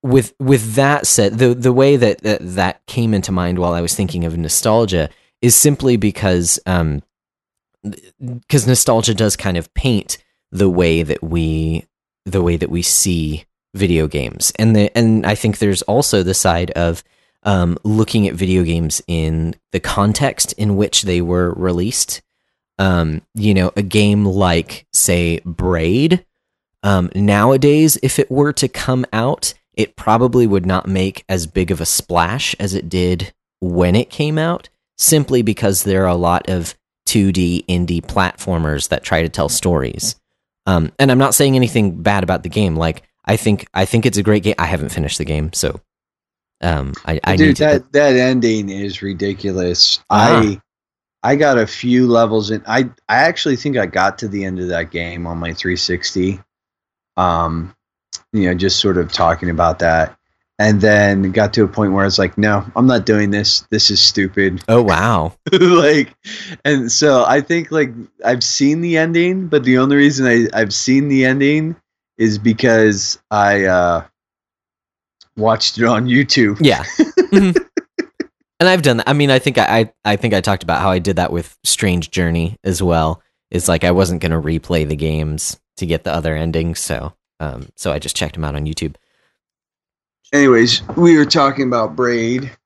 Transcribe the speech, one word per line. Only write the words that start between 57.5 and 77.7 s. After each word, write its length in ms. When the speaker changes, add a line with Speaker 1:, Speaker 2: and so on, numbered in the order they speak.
Speaker 2:
you 140
know, 60
just 280
sort 160
of 160
talking 360
about 300
that. 380
And 220
then 500
got 220
to 100
a 40
point 260
where 100
I 40
was 120
like, 180
"No, 280
I'm 120
not 180
doing 260
this. 400
This 180
is 120
stupid." 640
Speaker 1:
Oh, 160
wow. 500
Speaker 2:
<laughs> 100
Like, 600
and 260
so 340
I 140
think, 320
like, 200
I've 180
seen 380
the 160
ending, 500
but 160
the 140
only 180
reason 320
I, 260
I've 200
seen 340
the 180
ending 500
is 200
because 800
I, 340
uh, 380
watched 400
it 80
on 220
YouTube. 540
Speaker 1:
Yeah. 280
Speaker 2:
<laughs> 40
Speaker 1:
Mm-hmm. 240